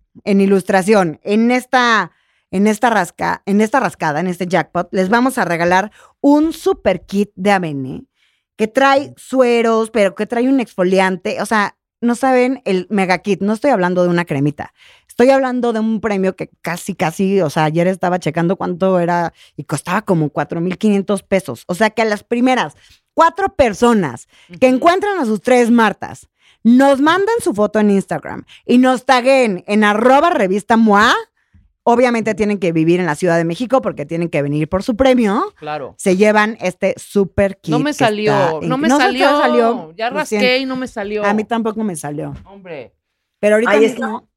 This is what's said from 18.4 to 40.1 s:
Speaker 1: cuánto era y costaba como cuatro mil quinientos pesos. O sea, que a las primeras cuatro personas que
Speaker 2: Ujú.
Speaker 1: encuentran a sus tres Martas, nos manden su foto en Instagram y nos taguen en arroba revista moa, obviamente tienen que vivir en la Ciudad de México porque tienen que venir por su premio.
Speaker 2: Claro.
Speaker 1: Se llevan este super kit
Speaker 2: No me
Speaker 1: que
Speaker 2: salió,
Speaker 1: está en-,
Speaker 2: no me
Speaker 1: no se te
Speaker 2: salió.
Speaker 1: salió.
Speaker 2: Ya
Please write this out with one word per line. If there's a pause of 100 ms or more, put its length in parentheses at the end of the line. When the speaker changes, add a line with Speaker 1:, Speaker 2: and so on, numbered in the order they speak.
Speaker 1:
cuánto
era (240)
y
costaba
como
cuatro
mil
quinientos
pesos.
O
sea,
que
a
las
primeras (400)
cuatro
personas (320)
que
Speaker 2:
Ujú.
Speaker 1:
encuentran
a
sus
tres
Martas, (360)
nos
manden
su
foto
en
Instagram (200)
y
nos
taguen
en
arroba
revista
moa, (720)
obviamente
tienen
que
vivir
en
la
Ciudad
de
México
porque
tienen
que
venir
por
su
premio.
Speaker 2:
Claro.
Speaker 1:
Se
llevan
este
super
kit
Speaker 2:
No
me
Speaker 1:
que
Speaker 2:
salió,
Speaker 1:
está
en-,
Speaker 2:
no
me
Speaker 1:
no
se
te
Speaker 2:
salió.
Speaker 1:
salió.
Speaker 2:
Ya